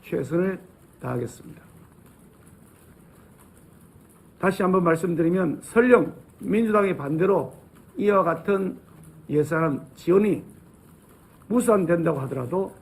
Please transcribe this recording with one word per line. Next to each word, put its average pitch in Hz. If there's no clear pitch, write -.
최선을 170
다하겠습니다. -
다시 190
한번 185
말씀드리면 170
설령 233
민주당의 208
반대로 156
이와 202
같은 185
예산안 151
지원이 190
무산된다고 175
하더라도 135